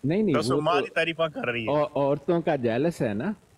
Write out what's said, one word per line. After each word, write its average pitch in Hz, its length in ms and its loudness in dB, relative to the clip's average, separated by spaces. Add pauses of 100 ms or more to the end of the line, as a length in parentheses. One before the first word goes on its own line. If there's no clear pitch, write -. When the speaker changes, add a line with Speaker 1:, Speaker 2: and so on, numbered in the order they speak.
Speaker 1:
नहीं, 180 180 2
नहीं, 185 100 2
Speaker 2:
तो 135 60 4
उसको 127 160 0
Speaker 1:
वो 147 60 2
Speaker 2:
माँ 170 180 2
Speaker 1:
तो - 20 -2
Speaker 2:
की - 80 -4
तारीफा 165 380 -2
कर 156 240 -4
रही 117 140 -4
है। 110 40 -4
Speaker 1:
औ-, 147 260 2
औरतों 147 460 0
का 156 140 0
jealous 131 460 0
है 117 120 -2
ना। 107 220 -4 (220)